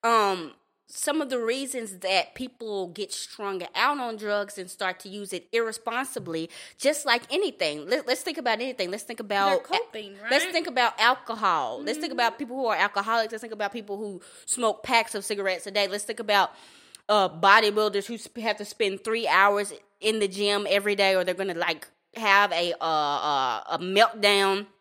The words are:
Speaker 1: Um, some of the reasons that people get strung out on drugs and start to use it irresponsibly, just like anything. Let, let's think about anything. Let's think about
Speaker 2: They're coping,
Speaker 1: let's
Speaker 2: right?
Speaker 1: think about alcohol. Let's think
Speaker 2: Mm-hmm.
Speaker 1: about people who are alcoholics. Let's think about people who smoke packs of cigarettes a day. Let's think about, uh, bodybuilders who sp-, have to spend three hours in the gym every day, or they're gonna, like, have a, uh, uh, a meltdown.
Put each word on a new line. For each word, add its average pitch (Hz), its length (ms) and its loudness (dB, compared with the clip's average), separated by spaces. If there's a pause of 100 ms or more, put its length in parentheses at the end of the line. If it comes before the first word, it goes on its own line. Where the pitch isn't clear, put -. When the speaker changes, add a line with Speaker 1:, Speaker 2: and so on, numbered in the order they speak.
Speaker 1:
Um, 202 480 2 (380)
some 302 300 -2
of 277 80 -4
the 247 100 -2
reasons 233 600 -4
that 190 360 0
people 214 520 -6
get 175 260 -10
strung 196 500 -8 (120)
out 277 260 2
on 233 160 -6
drugs 208 400 -4
and 185 140 -10
start 185 300 -4
to 196 100 -16
use 196 240 -10
it 170 180 -8
irresponsibly, 220 960 -4 (300)
just 294 260 0
like 240 260 2
anything. 170 560 -2
Let, 254 200 -2
let's 247 160 -2
think 330 160 -6
about 233 240 0
anything. 247 280 -4
Let's 208 120 -8
think 233 180 -14
about 202 300 2
Speaker 2:
They're - 280 0
coping, 208 360 -8 (160)
Speaker 1:
let's 302 160 2
Speaker 2:
right? 370 80 -6
Speaker 1:
think 330 120 0
about 247 320 2
alcohol. 180 840 2
Let's 269 160 -4
think 311 140 -6
Speaker 2:
Mm-hmm. 247 80 -4
Speaker 1:
about 233 180 2
people 254 180 -8
who 269 80 -4
are 220 100 0
alcoholics. 208 580 0
Let's 220 100 -10
think 226 100 -12
about 208 180 -4
people 208 280 -8
who 202 240 -10 (240)
smoke 220 360 0
packs 233 320 2
of 196 120 -8
cigarettes 196 400 -4
a 202 40 -10
day. 202 180 0
Let's 202 160 -6
think 226 160 -8
about, 202 320 2 (580)
uh, 202 180 4
bodybuilders 202 760 4
who 233 100 -8
sp-, - 240 -14
have 214 160 -2
to 208 80 -10
spend 196 400 -4
three 226 240 -2
hours 202 460 4 (260)
in 220 200 0
the 202 80 2
gym 202 420 0
every 202 260 2
day, 190 200 4
or 185 60 2
they're 180 120 -2
gonna, 190 180 -4
like, 165 340 -4 (300)
have 208 340 6
a, 175 300 0
uh, - 20 -4
uh, 143 800 0 (100)
a 165 60 -2
meltdown. 202 840 4 (160)